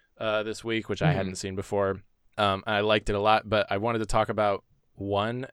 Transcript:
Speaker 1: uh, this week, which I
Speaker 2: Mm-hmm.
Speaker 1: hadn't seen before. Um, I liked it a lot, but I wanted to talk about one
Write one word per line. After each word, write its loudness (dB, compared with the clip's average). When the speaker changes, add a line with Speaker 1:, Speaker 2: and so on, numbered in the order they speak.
Speaker 1:
uh, 0
this -8
week, -2
which -4
I 4
Speaker 2:
Mm-hmm. 2
Speaker 1:
hadn't -4
seen -8
before. -2
Um, 2
I 0
liked 2
it 0
a 0
lot, 4
but 2
I 0
wanted -2
to -4
talk 2
about 0
one -2